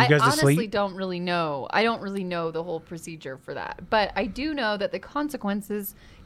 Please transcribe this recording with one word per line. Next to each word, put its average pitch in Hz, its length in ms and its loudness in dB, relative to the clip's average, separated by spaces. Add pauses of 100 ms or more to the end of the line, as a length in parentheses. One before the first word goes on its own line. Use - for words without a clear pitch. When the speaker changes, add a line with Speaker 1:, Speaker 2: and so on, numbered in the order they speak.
Speaker 1:
you 247 40 6
Speaker 2:
I - 20 4
Speaker 1:
guys - 140 8
Speaker 2:
honestly 285 320 6
Speaker 1:
asleep? 202 180 2
Speaker 2:
don't 202 220 0
really 185 260 -4
know. 165 520 0
I 202 100 4
don't 226 220 2
really 196 200 -4
know 170 280 -2
the 160 100 -4
whole 170 200 -6
procedure 160 540 -12
for 139 200 -10
that. 113 340 -8
But 214 260 4
I 214 120 0
do 277 260 -4
know 214 240 -2
that 196 140 -2
the 190 80 -4
consequences 208 960 -4 (300)